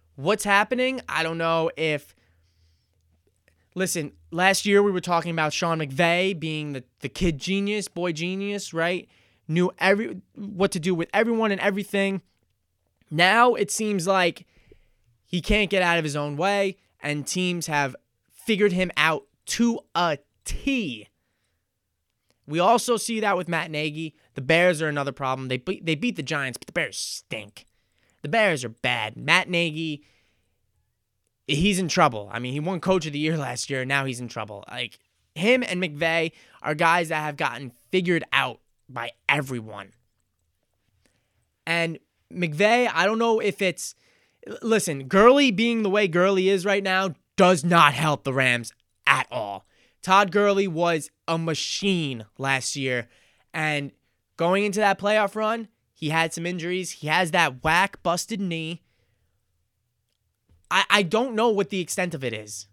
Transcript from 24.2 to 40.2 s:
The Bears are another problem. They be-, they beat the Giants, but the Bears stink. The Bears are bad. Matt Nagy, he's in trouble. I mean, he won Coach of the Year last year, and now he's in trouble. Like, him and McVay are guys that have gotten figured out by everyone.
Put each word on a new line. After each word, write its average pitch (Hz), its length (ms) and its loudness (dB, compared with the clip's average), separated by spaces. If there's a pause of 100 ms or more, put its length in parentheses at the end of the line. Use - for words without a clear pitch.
The - 60 -10
Bears 165 400 2
are 160 80 -2
another 143 240 -4
problem. 131 360 -4
They 127 100 -4
be-, 185 220 -8
they 160 160 -2
beat 220 200 -4
the 156 60 -10
Giants, 135 360 -6
but - 80 -18
the - 60 -20
Bears 147 240 -4
stink. - 720 -12 (560)
The 143 60 -8
Bears 175 360 2
are 117 40 -6
bad. 113 480 -4
Matt 156 320 2
Nagy, 160 560 -4 (1400)
he's 180 320 2
in 180 80 -2
trouble. 113 440 2
I 107 60 -8
mean, 123 140 -6
he 143 80 -4
won 175 200 -4
Coach 180 260 0
of 156 60 -8
the 143 60 -4
Year 156 180 -2
last 127 340 -6
year, 131 120 -4
and 127 60 -6
now 139 160 0
he's 127 160 -6
in 123 80 -10
trouble. 107 420 -12
Like, 123 280 -12 (360)
him 240 320 2
and 180 160 -4
McVay 160 500 -2 (300)
are 156 120 -2
guys 170 340 2
that 156 140 -4
have 151 140 -8
gotten 131 360 -6 (180)
figured 175 420 0
out 127 280 0 (280)
by 123 220 -10 (180)
everyone. 117 640 -4 (1800)